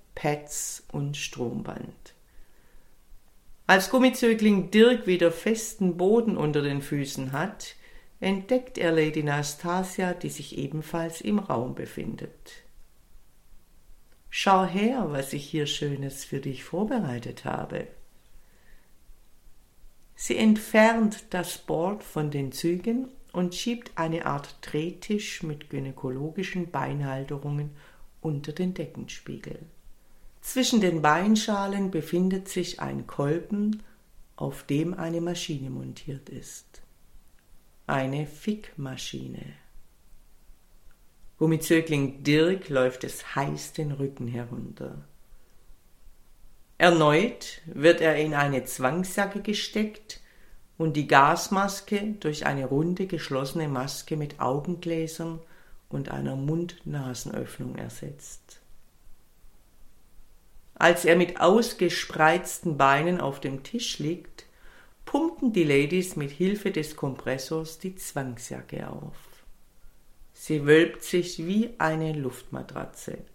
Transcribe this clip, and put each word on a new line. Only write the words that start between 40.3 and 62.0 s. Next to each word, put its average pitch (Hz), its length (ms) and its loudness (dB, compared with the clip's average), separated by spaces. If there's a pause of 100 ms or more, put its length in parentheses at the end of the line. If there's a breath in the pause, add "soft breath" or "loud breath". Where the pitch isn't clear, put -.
Gummizögling 156 840 2
Dirk 160 460 4
läuft 127 340 2
es - 320 -10
heiß 147 380 -4
den 151 180 -4
Rücken 139 360 -4
herunter. 113 760 -8 (1700)
Erneut 165 880 6
wird 160 360 6
er 160 160 6
in 156 160 0
eine 139 320 2
Zwangsjacke 185 760 -2
gesteckt - 800 -4 (580 soft breath)
und 160 200 0
die 147 100 0
Gasmaske 190 1120 4
durch 151 260 -2
eine 139 200 0
runde, 170 420 0
geschlossene 143 600 -2
Maske 139 500 -4
mit 147 220 -6
Augengläsern 165 1000 -4 (500 soft breath)
und 139 200 -6
einer 135 260 -4
Mund-Nasenöffnung 139 1400 -6
ersetzt. - 840 -14 (2250)
Als 175 300 6
er 165 100 8
mit 175 240 2
ausgespreizten 175 1400 2